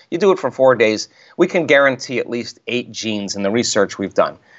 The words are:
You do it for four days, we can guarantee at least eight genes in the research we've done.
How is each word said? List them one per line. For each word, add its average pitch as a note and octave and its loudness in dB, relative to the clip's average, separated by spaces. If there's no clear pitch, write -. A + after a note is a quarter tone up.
You E3+ -4
do E3+ 4
it - -2
for B2+ -4
four C3 4
days, A2 0
we F3+ 2
can F3 0
guarantee C#3 2
at - -6
least A#2 -8
eight B2 -6
genes G#2 -6
in G2+ -6
the G2 0
research A2 0
we've G2 -6
done. D#2+ 0